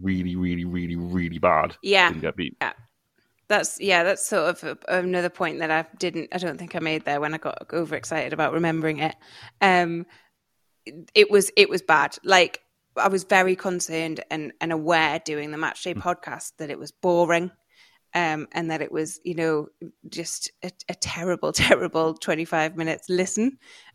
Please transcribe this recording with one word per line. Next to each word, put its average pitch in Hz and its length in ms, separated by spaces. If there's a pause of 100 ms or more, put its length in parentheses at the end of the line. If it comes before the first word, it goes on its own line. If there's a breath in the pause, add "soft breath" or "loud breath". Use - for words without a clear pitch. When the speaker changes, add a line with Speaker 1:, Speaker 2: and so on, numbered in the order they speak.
Speaker 1:
really, 92 360
really, 87 280
really, 87 300
really 87 440
bad. 80 440
Speaker 2:
Yeah. 190 260
Speaker 1:
Didn't 165 120
get 123 160
beat. - 240
Speaker 2:
Yeah. 127 120 (760)
That's, 202 300
yeah, 180 240
that's 190 220
sort 175 240
of 170 140 (240)
a, 185 120
another 180 300
point 160 300
that 160 120
I 160 140 (120)
didn't, 175 360
I 180 40
don't 170 200
think 175 180
I 170 40
made 156 260
there 147 160
when 151 120
I 160 40
got - 360
overexcited 156 600
about 156 200
remembering 160 460
it. 156 160 (460 loud breath)
Um, 175 440 (1080 soft breath)
it 208 160
was, 202 260
it 202 140
was 180 120
bad. 147 420
Like, 185 380 (340)
I - 140
was 190 140
very 185 320
concerned 165 640 (100)
and, 151 280
and 165 120
aware 160 520
doing 151 280
the 151 60
Match 156 260
Day 175 100
Speaker 1:
Hmm. - 60
Speaker 2:
podcast - 580
that 151 120
it 92 100
was 147 120
boring, 175 600 (600 soft breath)
um, 156 400
and 165 180
that 156 100
it - 100
was, 160 320
you 175 120
know, 156 320 (420)
just - 420 (120)
a, 180 80 (180)
a - 60
terrible, 175 560
<laughs> - 20
terrible 160 600
twenty-five 160 600
minutes 160 340
listen 214 500 (360 loud breath)